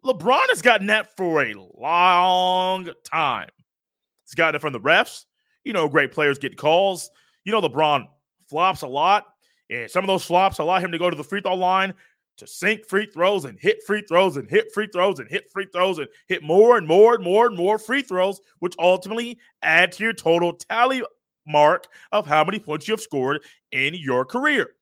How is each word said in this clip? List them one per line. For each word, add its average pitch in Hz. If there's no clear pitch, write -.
LeBron 262
has 427
gotten 214
that 208
for 165
a 110
long 180
time. 135
He's -
gotten 160
it 143
from 147
the 120
refs. 170
You 220
know, 165
great 143
players 143
get -
calls. 175
You 196
know, 220
LeBron 147
flops 170
a 151
lot. 170
And 117
some 185
of 196
those 190
flops 185
allow 175
him 175
to 170
go 175
to 160
the 147
free 196
throw 190
line 185
to -
sink 214
free 208
throws 185
and 110
hit 208
free 208
throws 170
and 107
hit 208
free 208
throws 180
and 113
hit 170
free 196
throws 180
and 135
hit 180
more 214
and 165
more 214
and 190
more 208
and 214
more 190
free 247
throws, 190
which 175
ultimately 190
add 175
to 208
your 226
total 170
tally 247
mark 151
of 202
how 151
many 196
points 151
you 214
have 214
scored 143
in 139
your 131
career. 254